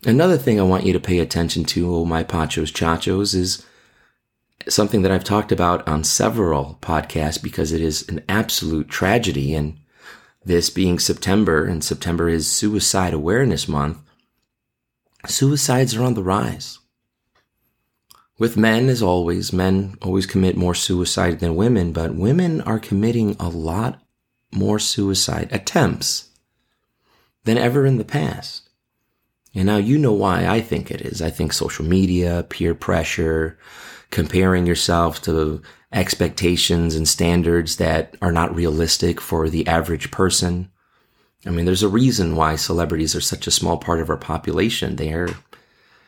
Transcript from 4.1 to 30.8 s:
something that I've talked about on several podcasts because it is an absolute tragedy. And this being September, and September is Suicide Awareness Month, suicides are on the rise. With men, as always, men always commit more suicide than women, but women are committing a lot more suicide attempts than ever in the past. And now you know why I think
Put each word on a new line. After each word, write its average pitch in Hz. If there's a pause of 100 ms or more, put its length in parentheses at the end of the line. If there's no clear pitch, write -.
something 104
that 95
I've 90
talked 104
about 87
on 78
several 80
podcasts 76
because 78
it 80
is 78
an 80
absolute 82
tragedy. 87
And 76 (640)
this 87
being 90
September, 90
and 85
September 85
is 80
Suicide 95
Awareness 85
Month, 73 (1300)
suicides 131
are 113
on 127
the 104
rise. - (1600)
With 113
men, 113
as 123
always, 90
men 95
always 95
commit 92
more 90
suicide 90
than 85
women, 98
but 82
women 160
are 110
committing 110
a 90
lot 85 (500)
more 104
suicide -
attempts - (1120)
than 113
ever 135
in 135
the 107
past. - (800)
And 95
now 104
you 120
know 135
why 92
I 107
think -